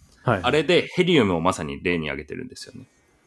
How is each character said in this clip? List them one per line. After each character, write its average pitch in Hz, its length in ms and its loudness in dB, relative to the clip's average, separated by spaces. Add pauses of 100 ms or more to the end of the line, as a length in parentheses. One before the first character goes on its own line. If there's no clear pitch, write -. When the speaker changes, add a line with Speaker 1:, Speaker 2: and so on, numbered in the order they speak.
(240)
Speaker 1:
は 110 140 2
い。 - 40 -8
Speaker 2:
あ 123 80 0
れ 151 140 2
で 160 240 2
ヘ 180 160 0
リ 170 140 4
ウ 117 60 6
ム 95 100 2
を 82 60 0
ま 90 120 2
さ 87 120 -6
に 71 180 -8
例 87 160 0
に 78 120 -4
挙 69 120 -8
げ 73 40 -18
て - 80 -12
る - 100 -10
ん - 40 -14
で - 80 -20
す - 120 -16
よ - 60 -20
ね。 113 120 -20 (400)